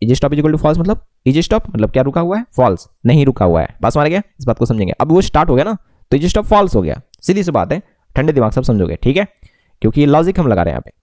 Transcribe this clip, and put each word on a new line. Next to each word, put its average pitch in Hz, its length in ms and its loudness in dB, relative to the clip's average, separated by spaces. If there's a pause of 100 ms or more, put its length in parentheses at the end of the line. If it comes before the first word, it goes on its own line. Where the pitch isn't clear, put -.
is 113 80 2
stop 139 200 0
is 147 80 0
equal 151 140 0
to 151 80 -4
false 151 160 2
मतलब 190 260 -2 (220)
is 135 140 2
stop 214 280 -2
मतलब 151 220 -2
क्या 127 120 2
रुका 139 180 -4
हुआ 180 180 -2
है? 240 60 -6 (120)
फॉल्स, 107 320 0 (180)
नहीं 139 200 4
रुका 127 180 0
हुआ 85 160 2
है। - 220 -6
बात 117 100 0
समझ 147 120 0
आ 151 40 0
गया? 180 140 -2 (180)
इस 131 60 -16
बात 117 120 -2
को 123 80 0
समझेंगे। 107 280 -2
अब - 180 -2
वो 180 100 4
स्टार्ट 156 280 0
हो 139 40 2
गया 131 100 2
ना, 214 120 -4 (360)
तो 139 40 4
is 151 120 0
stop 208 180 -2
फॉल्स 202 300 2
हो 101 60 2
गया, 78 180 -6 (200)
सीधी 190 220 0
सी 170 100 -4
बात 98 200 -2
है, 175 100 -4 (280)
ठंडे - 220 0
दिमाग 117 200 0
से - 80 -2
आप - 40 -2
समझोगे, 95 320 0
ठीक 135 200 0
है, 196 100 -2 (560)
क्योंकि 110 180 2
ये 147 60 4
लॉजिक 165 340 2
हम 151 80 0
लगा 95 140 2
रहे 85 100 -2
हैं 64 40 -8
यहाँ - 80 -8
पे। - 80 -20 (100)